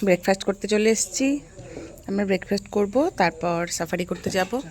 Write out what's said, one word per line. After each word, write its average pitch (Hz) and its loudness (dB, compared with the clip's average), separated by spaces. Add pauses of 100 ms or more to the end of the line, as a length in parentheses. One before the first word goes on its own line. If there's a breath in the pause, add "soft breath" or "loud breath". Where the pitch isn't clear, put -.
ব্রেকফাস্ট 190 4
করতে 196 -2
চলে 214 4
এসেছি। 269 0 (680 loud breath)
আমরা 202 0
ব্রেকফাস্ট 196 0
করব, 214 2
তারপর 170 0
সাফারি 175 -4
করতে 180 -4
যাব। 190 -2